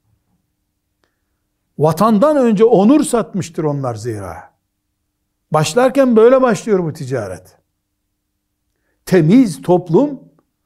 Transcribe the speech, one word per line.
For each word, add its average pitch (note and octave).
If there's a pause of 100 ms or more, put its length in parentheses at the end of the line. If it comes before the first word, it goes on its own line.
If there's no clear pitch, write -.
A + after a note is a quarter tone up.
(1800)
Vatandan G#3
önce A3+
onur A#3
satmıştır G3
onlar C#3
zira. G#2 (1160)
Başlarken B3
böyle B3
başlıyor G#3+
bu D3+
ticaret. A#2 (1500)
Temiz F#3
toplum, F3+ (460)